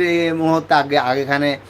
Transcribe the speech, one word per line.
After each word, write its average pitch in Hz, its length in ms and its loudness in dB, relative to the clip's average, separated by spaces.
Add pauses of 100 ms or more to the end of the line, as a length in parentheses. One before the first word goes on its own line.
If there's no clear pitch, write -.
এই 170 300 0
মুহূর্তে 160 420 0
আগে, 143 240 2
আগেখানে 139 520 0 (200)